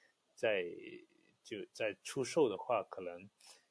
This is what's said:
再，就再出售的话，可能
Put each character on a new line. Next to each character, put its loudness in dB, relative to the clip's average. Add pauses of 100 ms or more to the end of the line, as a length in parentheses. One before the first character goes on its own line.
(340)
再， 2 (800)
就 -8
再 -2
出 -4
售 6
的 0
话， 2
可 -10
能 -10 (420)